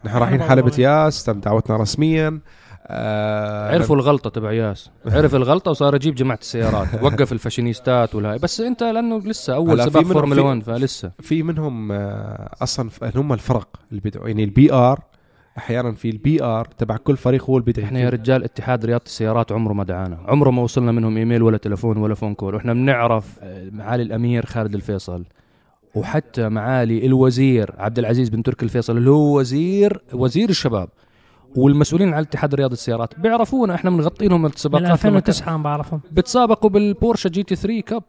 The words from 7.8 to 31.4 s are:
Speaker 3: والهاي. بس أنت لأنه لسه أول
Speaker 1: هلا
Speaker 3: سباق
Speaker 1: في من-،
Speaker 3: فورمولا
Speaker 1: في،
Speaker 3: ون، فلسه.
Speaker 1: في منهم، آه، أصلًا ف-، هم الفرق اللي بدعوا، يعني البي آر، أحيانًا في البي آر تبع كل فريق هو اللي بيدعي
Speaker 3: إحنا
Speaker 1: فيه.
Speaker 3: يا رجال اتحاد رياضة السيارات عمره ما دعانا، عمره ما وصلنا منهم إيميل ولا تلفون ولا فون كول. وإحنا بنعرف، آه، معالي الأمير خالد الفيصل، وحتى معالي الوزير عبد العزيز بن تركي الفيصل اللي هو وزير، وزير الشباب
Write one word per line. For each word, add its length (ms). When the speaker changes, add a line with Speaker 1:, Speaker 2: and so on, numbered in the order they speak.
Speaker 3:
والهاي. 240
بس 220
أنت 220
لأنه 360
لسه 360
أول 160
Speaker 1:
هلا 140
Speaker 3:
سباق 180
Speaker 1:
في 60
من-، 60
Speaker 3:
فورمولا 280
Speaker 1:
في، 60
Speaker 3:
ون، 120
فلسه. 600
Speaker 1:
في 220
منهم، 500
آه، 720
أصلًا 280
ف-، 260
هم 160
الفرق 360
اللي 140
بدعوا، 240
يعني 160
البي 280
آر، 280
أحيانًا 340
في 180
البي 320
آر 220
تبع 320
كل 200
فريق 280
هو 120
اللي 80
بيدعي 200
Speaker 3:
إحنا 140
Speaker 1:
فيه. 60
Speaker 3:
يا 60
رجال 340
اتحاد 400
رياضة 220
السيارات 460
عمره 200
ما 120
دعانا، 420
عمره 240
ما 120
وصلنا 300
منهم 240
إيميل 260
ولا 140
تلفون 400
ولا 180
فون 200
كول. 200
وإحنا 180
بنعرف، 680
آه، 280
معالي 320
الأمير 440
خالد 280
الفيصل، 500
وحتى 540
معالي 580
الوزير 720
عبد 200
العزيز 300
بن 140
تركي 220
الفيصل 320
اللي 140
هو 280
وزير، 640
وزير 360
الشباب 400